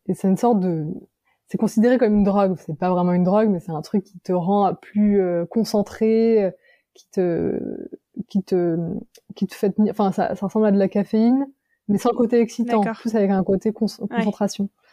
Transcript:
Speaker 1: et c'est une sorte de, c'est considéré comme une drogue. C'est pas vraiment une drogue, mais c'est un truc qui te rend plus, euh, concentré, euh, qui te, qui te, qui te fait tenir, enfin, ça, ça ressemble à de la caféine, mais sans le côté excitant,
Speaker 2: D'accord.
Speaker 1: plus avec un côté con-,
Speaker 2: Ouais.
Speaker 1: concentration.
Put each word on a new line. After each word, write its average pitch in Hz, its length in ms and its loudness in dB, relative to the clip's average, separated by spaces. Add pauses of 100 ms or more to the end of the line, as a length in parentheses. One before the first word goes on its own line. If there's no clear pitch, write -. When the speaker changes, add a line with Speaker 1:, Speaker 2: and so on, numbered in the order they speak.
Speaker 1:
et 190 80 -2
c'est 196 140 -2
une 190 80 4
sorte 233 240 2
de, 165 260 -2 (600)
c'est - 120 -8
considéré 226 400 2
comme 226 160 2
une 208 100 4
drogue. 196 340 2
C'est 160 200 -10
pas 180 120 -2
vraiment 180 220 2
une 180 120 2
drogue, 208 240 2
mais 180 120 0
c'est 170 120 -12
un 156 100 -8
truc 196 220 -4
qui - 160 -20
te - 120 -6
rend 180 420 0
plus, 208 460 0
euh, 175 260 0
concentré, 220 960 0
euh, 180 60 0 (440)
qui - 160 -20
te, 170 480 -2 (680)
qui 196 140 -2
te, 175 340 0 (600)
qui 196 100 -4
te - 80 -14
fait 202 160 -2
tenir, 208 220 0
enfin, 196 200 -2
ça, - 220 -2
ça 196 120 -8
ressemble 214 200 0
à 202 60 4
de 196 60 4
la 196 100 2
caféine, 233 580 0 (420)
mais 202 100 0
sans 240 120 0
le 233 60 -2
côté 240 240 2
excitant, 233 400 0
Speaker 2:
D'accord. 214 200 -4
Speaker 1:
plus 220 140 -6
avec 202 160 2
un 190 140 2
côté 196 280 0
con-, 214 140 -2 (140)
Speaker 2:
Ouais. 208 80 -8 (100)
Speaker 1:
concentration. 202 500 -2 (240)